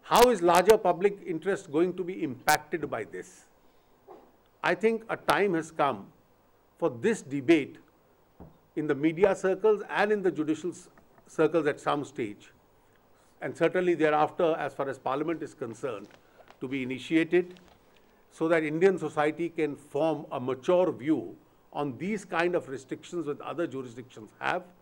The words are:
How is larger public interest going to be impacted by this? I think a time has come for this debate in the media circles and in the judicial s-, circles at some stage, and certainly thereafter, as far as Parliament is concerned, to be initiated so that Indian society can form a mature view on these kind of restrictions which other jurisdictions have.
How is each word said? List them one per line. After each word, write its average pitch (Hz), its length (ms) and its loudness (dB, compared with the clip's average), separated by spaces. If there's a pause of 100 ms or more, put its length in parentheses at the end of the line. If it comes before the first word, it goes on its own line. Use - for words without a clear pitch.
How 226 260 8
is 202 120 2
larger 175 360 8
public 185 480 2
interest 165 440 -4
going 175 280 2
to 185 80 -6
be 190 180 -6
impacted 147 640 -2
by 117 140 -6
this? - 440 -14 (1160)
I 170 120 2
think 220 340 0
a 165 80 -4
time 170 380 0
has 160 160 -4
come 123 340 -2 (720)
for 165 120 -2
this 139 320 -2
debate 139 580 0 (1000)
in 151 100 -4
the 143 80 0
media 165 400 2
circles 190 540 0
and 190 220 0
in 208 100 0
the 185 100 0
judicial 151 380 -4
s-, - 180 -14 (400)
circles 156 380 0
at 143 160 -4
some 147 240 -2
stage, 104 460 -10 (920)
and 135 160 -8
certainly 175 380 2
thereafter, 151 600 2
as 147 160 -6
far 135 140 -4
as 123 100 -8
Parliament 151 460 -4
is 127 100 -12
concerned, 113 540 -10 (540)
to 135 60 -8
be 135 160 -4
initiated 160 760 0 (720)
so 160 160 -4
that 165 160 4
Indian 170 340 4
society 156 520 -2
can 151 260 -2
form 151 560 -2
a 139 80 -6
mature 143 520 2
view 120 440 -2 (380)
on 143 240 -4
these 190 260 -6
kind 175 320 0
of 139 140 -2
restrictions 151 560 -10
which 143 160 -6
other 139 260 -4
jurisdictions 123 640 -14 (100)
have. 151 240 -2 (180)